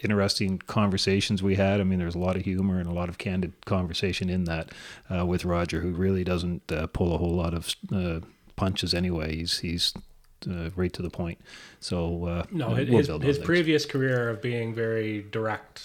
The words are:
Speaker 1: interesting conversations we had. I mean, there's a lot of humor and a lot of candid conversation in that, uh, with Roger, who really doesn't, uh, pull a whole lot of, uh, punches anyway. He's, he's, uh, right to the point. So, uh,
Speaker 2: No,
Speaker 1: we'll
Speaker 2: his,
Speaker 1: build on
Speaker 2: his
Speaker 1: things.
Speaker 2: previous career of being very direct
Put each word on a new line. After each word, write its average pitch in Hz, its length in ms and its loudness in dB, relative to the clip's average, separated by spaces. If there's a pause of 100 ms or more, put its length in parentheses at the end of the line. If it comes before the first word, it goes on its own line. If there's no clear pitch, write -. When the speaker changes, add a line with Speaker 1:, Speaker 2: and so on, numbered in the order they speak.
Speaker 1:
interesting 101 560 2 (100)
conversations 98 760 2
we 95 140 4
had. 98 260 4
I - 20 2
mean, 92 140 2
there's 85 160 -2
a 87 40 -4
lot 90 180 0
of 92 60 -2
humor 95 380 2
and 87 80 -2
a 85 60 -2
lot 87 160 -2
of 85 80 -10
candid 92 340 -2 (140)
conversation 92 640 -2
in 92 140 0
that, 82 260 -4 (440)
uh, 87 120 2
with 87 180 0
Roger, 85 380 0
who 90 80 0
really 92 340 2
doesn't, 87 480 -2
uh, 80 140 -2
pull 87 280 0
a 76 40 0
whole 85 160 0
lot 85 180 0
of, 82 160 -4 (260)
uh, 85 260 -2 (360)
punches 95 380 0
anyway. 82 420 0
He's, 85 220 -2
he's, 87 340 -2 (580)
uh, 82 240 -4
right 92 200 0
to - 80 -6
the 85 80 -4
point. 85 280 -6 (420)
So, 85 440 -2
uh, 85 260 -2
Speaker 2:
No, 143 180 -2
Speaker 1:
we'll 117 80 2
Speaker 2:
his, 131 320 6
Speaker 1:
build - 20 -4
on 156 160 -2
Speaker 2:
his 143 100 4
Speaker 1:
things. - 100 -6
Speaker 2:
previous 160 380 4
career 127 460 0
of 107 100 -4
being 117 340 -2
very 110 460 0 (100)
direct 110 540 -4